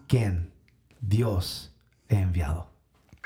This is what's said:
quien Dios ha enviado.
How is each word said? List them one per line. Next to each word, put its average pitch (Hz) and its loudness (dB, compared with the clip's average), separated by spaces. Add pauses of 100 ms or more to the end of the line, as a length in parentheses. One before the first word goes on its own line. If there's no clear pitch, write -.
quien 95 0 (500)
Dios 104 -2 (360)
ha 107 4
enviado. 85 0 (540)